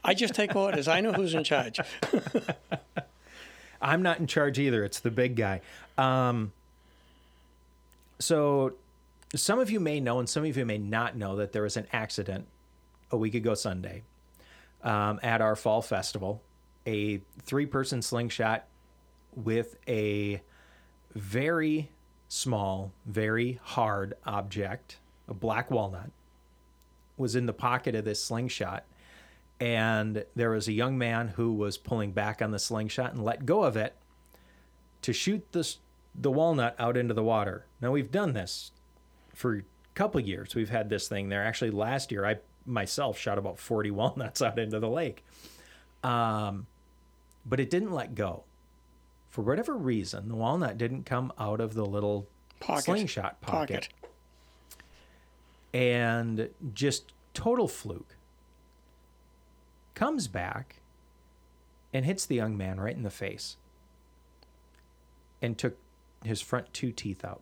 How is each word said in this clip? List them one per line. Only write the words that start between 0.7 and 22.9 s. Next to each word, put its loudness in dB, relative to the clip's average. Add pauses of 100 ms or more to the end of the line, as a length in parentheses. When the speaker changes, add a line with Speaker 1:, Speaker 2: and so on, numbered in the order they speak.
Speaker 1:
I 6
know 2
who's 2
in 2
charge. 2 (960)
<laughs> -14
Speaker 2:
I'm 4
not 4
in 0
charge 4
either. 4
It's -4
the 0
big 2
guy. 2 (360)
Um, 4 (1700)
so 4 (600)
some 2
of 2
you 2
may 2
know, 2
and 0
some 0
of 0
you 0
may 0
not 0
know, -2
that -2
there 0
was 0
an -6
accident -4 (640)
a 0
week 0
ago 2
Sunday, -4 (800)
um, 2
at 4
our 4
fall 2
festival. -4 (440)
A -2 (220)
three-person -2
slingshot 0 (680)
with 0 (100)
a 0 (720)
very 0 (380)
small, -2 (140)